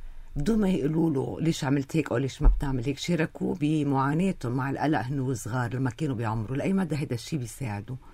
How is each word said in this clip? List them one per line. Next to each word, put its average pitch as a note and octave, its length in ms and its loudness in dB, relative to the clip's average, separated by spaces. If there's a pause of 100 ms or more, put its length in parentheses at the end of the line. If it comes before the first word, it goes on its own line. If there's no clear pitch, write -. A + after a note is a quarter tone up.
(360)
بدون G#3 240 2
ما G3 100 4
يقولوا E3 400 2
له B2+ 320 -2
ليش D#3+ 220 2
عملت C#3 320 2
هيك D#3+ 160 2
أو A2 60 2
ليش C3+ 240 -2
ما - 60 8
بتعمل C3 380 4
هيك، C3+ 120 -2
شاركوه E3 640 0
بمعاناتهم D3 880 2
مع C3 180 0
القلق C#3 300 0
هن C3 200 -2
وصغار B2 540 -2
لما B2+ 160 0
كانوا C#3 260 -2
بعمره، A2+ 400 -2
لأي D3+ 180 0
مدى F#3 220 0
هيدا C3 200 -2
الشيء - 240 -4
بيساعده؟ A2 560 -6 (180)